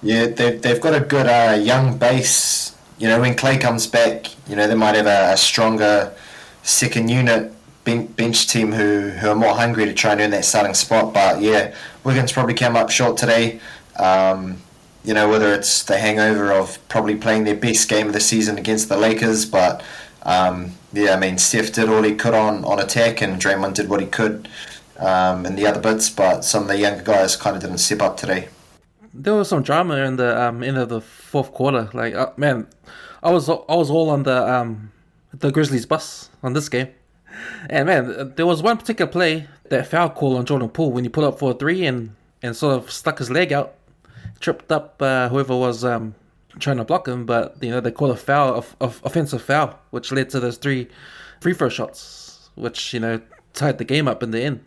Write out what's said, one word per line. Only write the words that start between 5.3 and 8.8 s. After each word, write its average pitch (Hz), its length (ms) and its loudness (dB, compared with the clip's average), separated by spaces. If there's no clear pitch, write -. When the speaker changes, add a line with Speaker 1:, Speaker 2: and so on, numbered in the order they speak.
Speaker 1:
a 95 40 2
stronger 104 760 2
second 117 480 2
unit 117 420 2
ben-, 117 220 -2
bench 117 420 0
team 110 240 2
who, 104 380 2